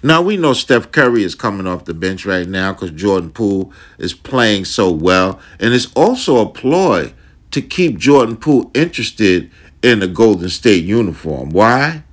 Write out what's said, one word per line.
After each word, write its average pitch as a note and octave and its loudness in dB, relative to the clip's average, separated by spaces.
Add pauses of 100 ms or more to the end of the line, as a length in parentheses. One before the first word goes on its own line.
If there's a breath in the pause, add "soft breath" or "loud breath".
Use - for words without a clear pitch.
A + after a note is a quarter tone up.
Now, D#3+ 2
we G3 0
know D3+ 2
Steph - -2
Curry B2 2
is F2 -4
coming G2 -6
off F2+ -6
the E2+ -10
bench F#2 -6
right F#2 -4
now F#2+ -4
'cause F2+ -8
Jordan E2+ -2
Poole G2 -2 (280 loud breath)
is - -8
playing A2 -2
so F#2+ 0
well. F#2 0 (220 loud breath)
And A#2 0
it's B2 -2
also E3 2
a G#2+ 2
ploy C3 0 (380 soft breath)
to C#3+ -4
keep D#3+ -2
Jordan B2 2
Poole C#3 0
interested A2 -2 (320 soft breath)
in A#2 2
a F#2+ -2
Golden F#2 2
State F#2 2
uniform. E2 -4
Why? C3 0